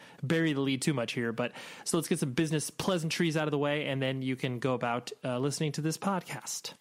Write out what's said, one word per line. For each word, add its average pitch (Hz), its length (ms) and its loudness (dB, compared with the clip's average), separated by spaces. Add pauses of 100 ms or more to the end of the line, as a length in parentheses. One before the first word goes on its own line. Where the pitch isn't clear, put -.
(240)
bury 160 300 4
the 139 80 2
lead 135 200 2
too 156 140 2
much 117 180 -2
here, 117 180 0
but 120 200 -2 (320)
so - 120 -2
let's 160 120 2
get 175 120 2
some 147 120 0
business 156 400 0
pleasantries 165 680 2
out 156 100 2
of 151 40 0
the 147 80 2
way, 147 260 2
and 135 160 0
then 131 220 0
you 131 120 0
can 123 220 -2
go 127 160 2
about, 120 380 -2 (120)
uh, 127 140 -2
listening 143 360 0
to 151 80 -4
this 156 140 0
podcast. - 840 -4